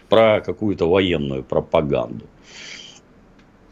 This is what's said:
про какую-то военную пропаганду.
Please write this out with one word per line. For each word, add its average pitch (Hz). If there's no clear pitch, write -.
про 107
какую-то 90
военную 78
пропаганду. 67